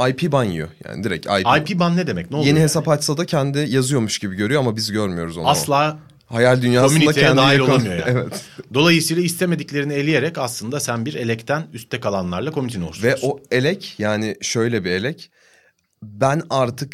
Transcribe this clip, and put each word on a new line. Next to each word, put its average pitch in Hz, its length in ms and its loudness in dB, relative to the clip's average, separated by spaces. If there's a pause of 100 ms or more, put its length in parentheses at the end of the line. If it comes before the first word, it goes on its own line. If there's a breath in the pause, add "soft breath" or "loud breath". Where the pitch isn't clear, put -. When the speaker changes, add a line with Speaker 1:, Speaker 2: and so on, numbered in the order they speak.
Speaker 1:
I 135 60 -2
P - 160 -2
ban 135 120 2
yiyor. 82 240 -4 (180)
Yani 64 180 -10
direkt 85 220 -4
I 98 180 0
P. 131 160 4
Speaker 2:
I 151 40 0
P 170 160 -4
ban 175 180 2
ne 180 100 -2
demek? 87 240 -6
Ne 139 60 -6
oluyor 147 100 2
Speaker 1:
Yeni 147 120 6
Speaker 2:
yani? 160 40 6
Speaker 1:
hesap 156 240 2
açsa 151 300 0
da 175 80 -4
kendi 139 340 -2
yazıyormuş 127 600 0
gibi 95 160 -6
görüyor 107 240 0
ama 120 160 0
biz 107 160 -6
görmüyoruz 87 460 -4
onu. 85 100 -2
Speaker 2:
Asla 147 520 2 (260)
Speaker 1:
Hayal 123 360 4
dünyasında 127 380 4
Speaker 2:
komüniteye 151 280 4
Speaker 1:
kendini 131 180 6
Speaker 2:
dahil 139 140 6
Speaker 1:
yakın- 131 120 4
Speaker 2:
olamıyor 113 240 2
yani. 85 100 -4
Speaker 1:
<laughs> 123 180 2
Evet. - 180 -10 (320 loud breath)
Speaker 2:
Dolayısıyla 165 500 2
istemediklerini 151 720 -2
eleyerek 147 440 0
aslında 123 420 -6
sen 117 260 -4
bir 151 80 -6
elekten 127 600 -4
üstte 117 260 -10
kalanlarla 98 520 -4
komüniteni 120 320 -6
Speaker 1:
Ve 82 40 -6
Speaker 2:
oluşturuyorsun. 113 400 0
Speaker 1:
o - 120 -4 (120)
elek 131 480 -2
yani 107 420 -2
şöyle 117 420 -2
bir 87 80 -2
elek. 110 400 -4 (720 soft breath)
Ben 131 460 -2
artık 131 440 -2